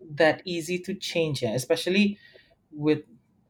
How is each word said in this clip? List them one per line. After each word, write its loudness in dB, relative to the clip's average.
that 2
easy -4
to -6
change -2
ya, 0
especially 0
with, 0